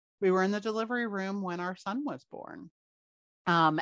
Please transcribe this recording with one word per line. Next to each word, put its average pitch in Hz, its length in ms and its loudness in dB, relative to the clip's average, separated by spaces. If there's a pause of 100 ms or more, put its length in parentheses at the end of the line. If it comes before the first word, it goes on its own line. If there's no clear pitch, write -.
(220)
we 190 80 4
were 185 140 4
in 196 80 2
the 208 100 -2
delivery 226 460 -2
room 196 340 -4
when 175 180 -4
our 180 160 -4
son 233 300 -6
was 160 260 -8
born. - 380 -14 (760)
Um, 160 340 6